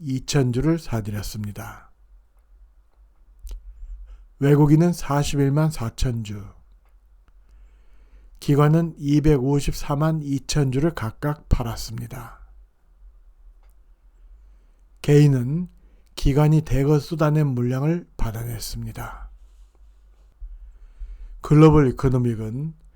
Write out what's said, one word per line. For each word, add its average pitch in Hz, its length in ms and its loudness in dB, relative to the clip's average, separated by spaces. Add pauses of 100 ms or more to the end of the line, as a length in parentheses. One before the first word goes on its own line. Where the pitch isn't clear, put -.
이천 135 520 0
주를 151 280 0
사들였습니다. 104 1120 -8 (2500)
외국인은 151 520 6
사십일만 143 800 0
사천 117 540 -4
주, 101 200 -12 (2000)
기관은 151 580 2
이백오십사만 143 1200 0
이천 139 500 -2
주를 143 180 0
각각 147 580 -8
팔았습니다. 117 920 -4 (2500)
개인은 147 680 4 (460)
기관이 151 480 4
대거 143 360 2
쏟아낸 151 480 0
물량을 131 600 -2 (100)
받아냈습니다. 113 1120 -8 (2000)
글로벌 151 500 6
이코노믹은 123 840 -2 (220)